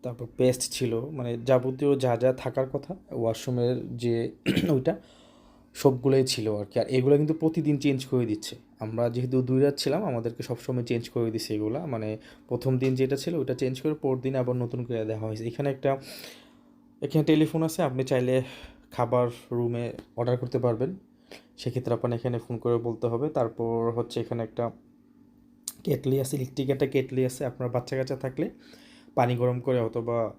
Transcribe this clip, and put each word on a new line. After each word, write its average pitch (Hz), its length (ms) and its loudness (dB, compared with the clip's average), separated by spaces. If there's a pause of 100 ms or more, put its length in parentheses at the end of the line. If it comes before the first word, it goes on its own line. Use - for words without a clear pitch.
তারপর 123 220 -8 (100)
পেস্ট 127 260 4 (100)
ছিল, 123 200 -2 (200)
মানে 123 200 -4 (140)
যাবতীয় 131 500 4
যা 127 220 2
যা 123 160 4
থাকার 131 360 -2
কথা 135 220 -6 (200)
ওয়াশরুমের 120 640 0 (220)
যে 117 180 0 (300)
<clears throat> 170 300 2
ওইটা 131 180 2 (800)
সবগুলোই 135 500 4
ছিল 113 300 -2
আর 104 100 -4
কি। - 140 -8
আর 113 100 0
এগুলো 131 280 6
কিন্তু 151 200 2
প্রতিদিন 160 400 2
চেঞ্জ 135 280 2
করে 123 200 0
দিচ্ছে, 107 300 -6 (240)
আমরা 113 300 -4
যেহেতু 127 320 0
দুই 127 200 2
রাত 143 160 4
ছিলাম 147 280 0
আমাদেরকে 117 380 -4
সবসময় 123 420 -4
চেঞ্জ 120 240 0
করে 113 220 0
দিচ্ছে 110 220 -4
এগুলা, 107 320 -2
মানে 110 240 -4 (380)
প্রথম 127 300 0
দিন 131 180 2
যেটা 131 220 2
ছিল 170 180 -4
ওটা 131 200 -2
চেঞ্জ 131 260 -2
করে 156 140 0
পরের 131 260 0
দিন 131 140 -2
আবার 123 220 0
নতুন 123 260 -4
করে 117 220 -4
দেওয়া 110 160 -4
হয়েছে। 110 260 -4
এখানে 139 220 -2
একটা, 135 220 0 (1080)
এখানে 151 220 2
টেলিফোন 156 400 4
আছে, 160 200 -2
আপনি 131 200 0
চাইলে 127 320 2 (560)
খাবার 123 360 2 (240)
রুমে 120 340 0 (300)
অর্ডার 123 220 2
করতে 123 220 -2
পারবেন, 120 300 2 (680)
সেক্ষেত্রে 127 360 -4
আপনার 120 220 0
এখানে 120 240 -2
ফোন 120 180 -8
করে 120 200 0
বলতে 117 300 -2
হবে। 117 220 0
তারপর 117 480 -2 (140)
হচ্ছে 117 280 -4
এখানে 117 240 -4
একটা 117 220 -4 (1160)
কেটলি 131 360 0
আছে, 131 160 -2
ইলেকট্রিক 131 340 -4
একটা 139 180 2
কেটলি 131 380 0
আছে, 127 200 -4
আপনার 123 240 -4
বাচ্চা 123 260 -2
কাচ্চা 131 220 -2
থাকলে 135 280 -4 (680)
পানি 123 200 4
গরম 123 240 2
করে 127 220 2
অথবা 117 360 -2 (220)